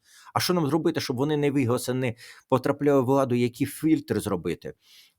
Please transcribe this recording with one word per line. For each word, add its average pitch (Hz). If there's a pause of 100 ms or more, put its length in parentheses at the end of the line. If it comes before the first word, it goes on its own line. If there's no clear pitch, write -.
(340)
А -
що -
нам 170
зробити, 156
щоб 127
вони 147
не 143
вигласи, 127
не 127 (340)
потрапляли 139
в 127
владу, 135
які 120
фільтри 147
зробити? 87 (440)